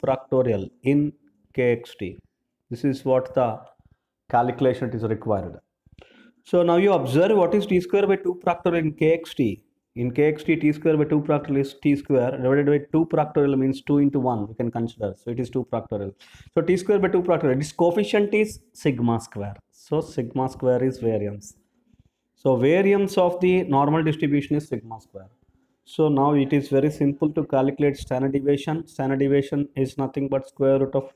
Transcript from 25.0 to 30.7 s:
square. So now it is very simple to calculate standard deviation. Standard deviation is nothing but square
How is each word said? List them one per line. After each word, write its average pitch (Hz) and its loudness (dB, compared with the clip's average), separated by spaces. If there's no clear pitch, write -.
square. 95 -20
So 156 0
now 143 4
it 139 2
is 139 0
very 139 2
simple 147 0
to 156 -2
calculate 139 0
standard 135 -4
deviation. 143 -2
Standard 135 -4
deviation 139 0
is 135 -4
nothing 139 -4
but 135 -4
square 135 2